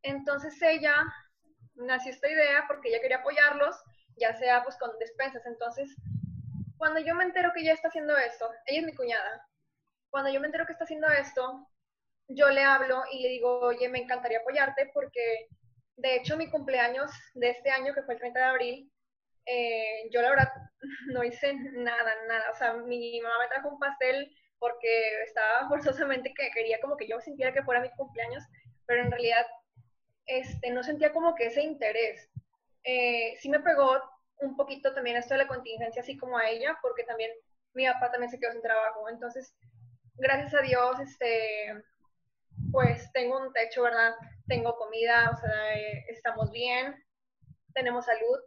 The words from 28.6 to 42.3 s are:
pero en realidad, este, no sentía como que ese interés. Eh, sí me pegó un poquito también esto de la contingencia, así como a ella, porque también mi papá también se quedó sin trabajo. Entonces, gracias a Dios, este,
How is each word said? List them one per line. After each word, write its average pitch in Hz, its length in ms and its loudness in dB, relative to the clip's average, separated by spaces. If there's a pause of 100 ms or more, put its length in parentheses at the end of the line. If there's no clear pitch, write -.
pero 240 160 2
en 240 100 0
realidad, 240 340 2 (800)
este, 254 460 -4
no 247 120 -4
sentía 302 300 2
como 330 220 2
que 240 120 0
ese 233 140 0
interés. 226 680 -2 (540)
Eh, 240 560 0
sí - 80 -10
me 294 120 2
pegó 277 420 4 (380)
un 269 180 -4
poquito 277 360 -2
también 240 240 -2
esto 240 180 -2
de 269 80 4
la 269 40 2
contingencia, 233 540 -6
así 269 160 -10
como 254 200 -6
a 220 120 2
ella, 262 320 -2
porque 233 220 -4
también 226 280 -6 (420)
mi 262 120 0
papá 247 260 0
también 247 200 -4
se 240 80 -12
quedó 233 120 -2
sin 233 100 -10
trabajo. 220 460 -2
Entonces, 240 460 -12 (600)
gracias 269 400 2
a 285 60 6
Dios, 254 380 2
este, 220 840 -2 (880)